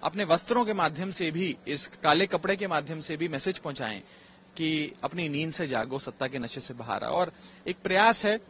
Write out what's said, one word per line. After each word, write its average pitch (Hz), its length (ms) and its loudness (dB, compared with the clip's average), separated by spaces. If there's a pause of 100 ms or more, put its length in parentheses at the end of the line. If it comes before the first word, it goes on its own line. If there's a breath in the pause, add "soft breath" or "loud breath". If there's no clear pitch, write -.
अपने 180 200 -2
वस्त्रों 196 420 4
के 214 80 0
माध्यम 175 380 0
से 170 200 -2
भी, 165 260 -2 (100)
इस 143 200 -4
काले 160 400 4
कपड़े 185 280 0
के 196 120 -4
माध्यम 160 320 -2
से 156 180 -6
भी 170 100 -2
message 156 320 -2
पहुंचाएं 120 420 -6 (560 loud breath)
कि 156 340 0 (120)
अपनी 170 260 -2
नींद 151 220 -2
से 160 160 -4
जागो, 131 320 -2
सत्ता - 280 -6
के 131 120 -4
नशे 117 200 -8
से 127 140 -6
बाहर 113 300 -4
आओ। - 80 -2
और 170 200 2 (360 loud breath)
एक 180 160 -4
प्रयास 208 420 6
है 214 140 4 (100)